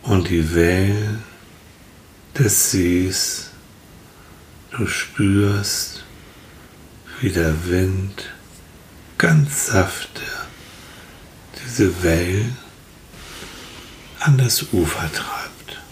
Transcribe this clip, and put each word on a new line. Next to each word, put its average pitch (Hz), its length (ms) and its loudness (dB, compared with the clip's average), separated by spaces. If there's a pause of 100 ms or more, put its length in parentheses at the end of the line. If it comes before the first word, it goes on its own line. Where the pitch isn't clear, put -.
und 92 260 2
die 82 260 0
Wellen 101 680 2 (1160)
des 104 320 2
Sees, 90 800 0 (1200)
du 107 160 -4
spürst, - 1160 0 (1160)
wie 117 100 0
der 82 380 0
Wind 95 640 -2 (880)
ganz 156 480 4
sachte - 560 -2 (1400)
diese 107 380 0
Wellen 90 540 0 (1600)
an 139 180 6
das - 340 0
Ufer 82 400 0
treibt. - 680 -10 (140)